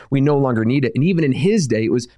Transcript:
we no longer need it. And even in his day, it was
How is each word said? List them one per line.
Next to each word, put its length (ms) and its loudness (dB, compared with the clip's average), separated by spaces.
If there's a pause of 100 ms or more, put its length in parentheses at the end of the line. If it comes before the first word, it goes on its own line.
we 120 0
no 160 2
longer 280 0
need 200 0
it. 100 -2
And 80 0
even 200 0
in 100 0
his 340 0
day, 160 0
it 80 -2
was 160 -2 (100)